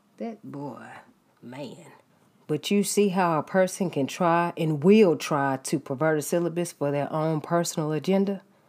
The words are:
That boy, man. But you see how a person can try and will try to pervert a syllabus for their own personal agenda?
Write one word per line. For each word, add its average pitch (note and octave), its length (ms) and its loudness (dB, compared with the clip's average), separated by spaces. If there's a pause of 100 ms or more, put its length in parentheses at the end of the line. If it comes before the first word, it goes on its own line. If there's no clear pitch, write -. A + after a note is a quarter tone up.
(180)
That - 260 -10
boy, C3+ 420 -12 (560)
man. C3 520 -16 (520)
But D3+ 240 -2
you G3+ 140 4
see G3+ 260 2
how F3 300 2
a C#3+ 40 -2
person F#3 460 0
can C#3 160 -2
try E3+ 500 0
and D#3 280 -2
will G3 320 8
try C#3 480 0
to - 160 -2
pervert D3+ 400 0
a - 20 -2
syllabus E3+ 520 -2
for C#3+ 180 -2
their C#3+ 200 -2
own D#3 300 -2
personal E3 500 -2
agenda? F#3+ 520 0 (260)